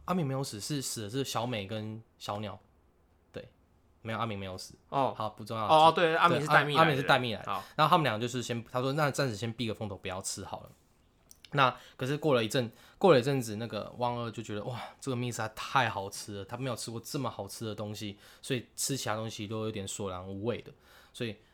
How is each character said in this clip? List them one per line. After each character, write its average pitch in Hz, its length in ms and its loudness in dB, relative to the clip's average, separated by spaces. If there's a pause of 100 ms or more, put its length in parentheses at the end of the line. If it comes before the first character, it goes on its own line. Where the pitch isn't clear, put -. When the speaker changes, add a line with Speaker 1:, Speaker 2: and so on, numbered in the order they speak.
Speaker 1:
阿 180 100 -2
敏 175 140 0
没 135 60 -2
有 135 100 -2
死， 117 160 -8
是 139 220 -4
死 117 220 -6
的 101 60 -8
是 131 140 -2
小 120 220 -2
美 113 200 -2
跟 110 380 -8 (140)
小 104 220 -6
鸟。 98 200 -8 (720)
对， - 160 -12 (540)
没 113 100 -8
有， 110 80 -4
阿 117 60 0
敏 107 120 -4
没 98 80 -6
有 92 120 -8
死。 - 180 -14 (140)
Speaker 2:
哦。 131 280 2
Speaker 1:
好， 107 120 -2
不 - 160 -12
重 113 120 -6
要。 110 80 -2
Speaker 2:
哦， 156 220 10
哦， 160 80 10
对， 165 220 4
阿 170 100 6
敏 135 140 4
是 151 60 -2
带 151 180 6
蜜 147 100 -2
来 - 0 -
的。 - 0 -
Speaker 1:
对， - 0 -
阿， 156 60 8
阿 160 40 10
敏 147 120 4
是 135 60 0
带 139 140 6
蜜 123 160 0
来 95 80 -6
的。 104 100 -6
Speaker 2:
好。 95 120 -4 (140)
Speaker 1:
然 151 100 6
后 - 20 2
他 180 80 8
们 160 60 4
俩 110 160 2
就 120 80 -2
是 120 160 -2
先， 117 220 -4
他 127 160 -4
说 135 120 0
：“那 151 160 2
暂 135 200 0
时 107 60 -4
先 113 180 -4
避 120 120 -4
个 107 80 -2
风 107 140 -6
头， 98 80 -6
不 92 140 -8
要 92 120 -4
吃 - 220 -6
好 90 180 -10
了。” - 100 -18 (840)
那 135 220 4 (200)
可 131 100 -6
是 143 120 0
过 147 180 4
了 117 80 4
一 107 60 0
阵， 117 220 0 (260)
过 180 160 8
了 131 60 10
一 113 40 2
阵 135 180 2
子， 113 140 -4
那 113 100 -4
个 110 320 -6
汪 120 200 0
二 117 120 -6
就 110 140 -10
觉 110 100 -8
得 104 120 -4
：“哇， 120 140 -6 (200)
这 - 100 -6
个 127 60 0
蜜 123 160 -2
实 113 60 -8
在 110 180 -4
太 123 340 2
好 98 200 -6
吃 101 300 -10
了， 98 60 -8
他 117 120 -10
没 131 120 -4
有 117 60 -2
吃 - 160 -8
过 113 80 -6
这 - 180 -8
么 123 120 -2
好 101 180 -8
吃 - 180 -10
的 107 80 -4
东 104 220 -6
西， 101 240 -10 (220)
所 - 140 -4
以 117 200 -6
吃 - 220 -2
其 - 100 -6
他 107 80 0
东 110 140 -6
西 107 180 -8
都 110 160 -4
有 110 80 -4
点 101 160 -8
索 98 240 -6
然 90 160 -8
无 98 160 -8
味 110 180 -2
的。” - 100 -18 (420)
所 123 120 -6
以 107 100 -6 (180)